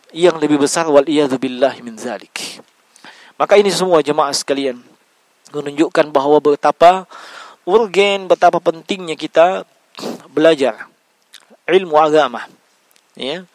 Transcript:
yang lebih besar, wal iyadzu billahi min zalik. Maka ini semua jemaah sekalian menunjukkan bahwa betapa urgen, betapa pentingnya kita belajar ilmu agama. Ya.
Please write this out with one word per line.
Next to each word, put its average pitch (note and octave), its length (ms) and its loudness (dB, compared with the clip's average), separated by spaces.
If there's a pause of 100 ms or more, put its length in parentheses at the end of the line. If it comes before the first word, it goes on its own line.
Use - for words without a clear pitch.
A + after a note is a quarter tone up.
(160)
yang E3 240 0
lebih D3 160 2
besar, D#3+ 320 -2
wal C#3+ 160 4
iyadzu D3 320 0
billahi B2+ 480 -4
min A2+ 160 -16
zalik. - 640 -14 (720)
Maka G3 240 4
ini G3+ 80 0
semua F3+ 320 2
jemaah D3 320 -2
sekalian C3+ 480 -6 (720)
menunjukkan D3 560 -2
bahwa D3 320 2
betapa D#3 640 2 (640)
urgen, G3 640 0
betapa F3 320 4
pentingnya E3+ 480 -6
kita E3 560 -2 (640)
belajar C#3 560 0 (800)
ilmu E3 320 2
agama. D3 480 0 (640)
Ya. D3+ 320 -12 (100)